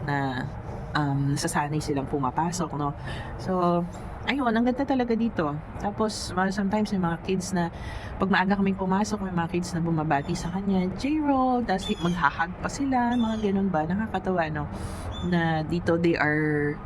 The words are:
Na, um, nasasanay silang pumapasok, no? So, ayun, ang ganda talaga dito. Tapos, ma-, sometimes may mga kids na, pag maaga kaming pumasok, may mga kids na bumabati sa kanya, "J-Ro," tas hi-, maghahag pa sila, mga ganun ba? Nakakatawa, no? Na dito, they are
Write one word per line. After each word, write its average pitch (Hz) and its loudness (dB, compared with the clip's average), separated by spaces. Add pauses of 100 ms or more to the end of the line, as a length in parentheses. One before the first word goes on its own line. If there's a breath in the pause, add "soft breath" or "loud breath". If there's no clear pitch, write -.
Na, 139 -2 (480)
um, 139 2
nasasanay 151 0
silang 139 -2
pumapasok, 151 -2
no? 143 -2 (480 loud breath)
So, 175 2 (400)
ayun, 247 2
ang 233 4
ganda 254 0
talaga 247 2
dito. 202 0 (240)
Tapos, 208 -2
ma-, 190 2
sometimes 208 0
may 196 0
mga 165 0
kids 185 0
na, 175 2 (480 loud breath)
pag 190 2
maaga 196 4
kaming 196 4
pumasok, 196 0
may 185 -4
mga 170 0
kids 175 -2
na 170 -2
bumabati 156 2
sa 170 -4
kanya, 190 0
"J-Ro," 269 2
tas 196 0
hi-, 208 0
maghahag 170 2
pa - -4
sila, 247 2
mga 220 0
ganun 196 2
ba? 156 2
Nakakatawa, 185 0
no? 147 -4 (640 loud breath)
Na 165 2
dito, 170 0
they 170 4
are 151 2 (100)